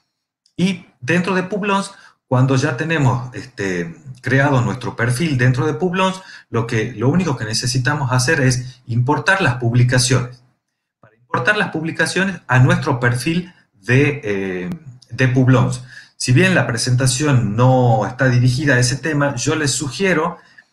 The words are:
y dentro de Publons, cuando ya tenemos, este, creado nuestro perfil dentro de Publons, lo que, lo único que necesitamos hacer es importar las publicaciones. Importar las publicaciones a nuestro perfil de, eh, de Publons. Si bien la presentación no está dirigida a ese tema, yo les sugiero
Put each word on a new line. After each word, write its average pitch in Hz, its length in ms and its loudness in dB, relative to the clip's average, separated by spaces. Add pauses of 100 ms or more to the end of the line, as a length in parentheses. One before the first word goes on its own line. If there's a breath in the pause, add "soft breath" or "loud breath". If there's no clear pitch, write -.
(560)
y 180 300 -2 (140)
dentro 180 360 0
de 180 80 0
Publons, 196 500 -4 (340 loud breath)
cuando 131 300 2
ya 147 180 0
tenemos, 156 580 -2
este, 92 640 -6 (260)
creado 135 380 0
nuestro 101 340 -4
perfil 127 440 -2
dentro 127 280 2
de 151 80 0
Publons, 185 480 -2 (280 loud breath)
lo 117 180 -2
que, 117 240 -4
lo 113 160 -4
único 160 300 0
que 110 80 -8
necesitamos 123 640 -2
hacer 139 300 0
es 127 440 -2
importar 147 560 0
las 127 140 0
publicaciones. 123 880 0 (840)
Importar 208 280 0
las 196 120 -2
publicaciones 165 760 -2
a 127 100 4
nuestro 147 420 4
perfil 165 540 -2 (200 loud breath)
de, 139 500 0
eh, 95 460 -4 (420)
de 131 160 0
Publons. 123 580 2 (320 loud breath)
Si - 140 -2
bien 175 240 4
la 127 100 2
presentación 123 880 0
no 123 520 4
está - 220 -2
dirigida 127 440 2
a 123 60 4
ese 123 160 0
tema, 143 400 -2
yo 156 200 -2
les 151 140 -2
sugiero 165 680 -2 (340 loud breath)